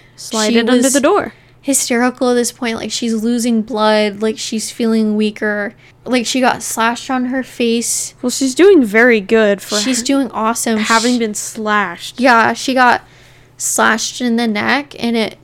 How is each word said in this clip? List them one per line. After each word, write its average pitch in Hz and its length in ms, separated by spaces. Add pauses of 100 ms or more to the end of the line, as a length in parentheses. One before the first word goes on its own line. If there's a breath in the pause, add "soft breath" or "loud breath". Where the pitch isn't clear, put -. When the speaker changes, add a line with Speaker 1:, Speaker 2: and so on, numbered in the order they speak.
(160)
Speaker 1:
Slide 214 380
Speaker 2:
she 226 40
Speaker 1:
it 233 120
under 247 120
Speaker 2:
was 254 120
Speaker 1:
the 277 80
door. 349 320 (280 soft breath)
Speaker 2:
hysterical 247 720
at 247 40
this 240 160
point. 226 260
Like, 220 140
she's 226 220 (100)
losing 233 400
blood. 214 580
Like, 220 180
she's - 320
feeling 220 460
weaker. 208 560 (320 soft breath)
Like, 240 200
she - 140
got 240 240
slashed 233 480
on 254 140
her 254 180
face. - 800
Speaker 1:
Well, 247 80
she's 262 260
doing 349 280
very 226 360
good 202 420
for - 160
Speaker 2:
She's 220 220
Speaker 1:
ha- 240 60
Speaker 2:
doing 277 260
awesome. 220 480
Speaker 1:
having 226 360
Speaker 2:
She 240 40
Speaker 1:
been 214 140
slashed. 208 880
Speaker 2:
Yeah, 233 340
she 262 220
got 247 260 (560 soft breath)
slashed - 640
in 240 140
the 233 120
neck, 220 520
and 233 180
it 214 260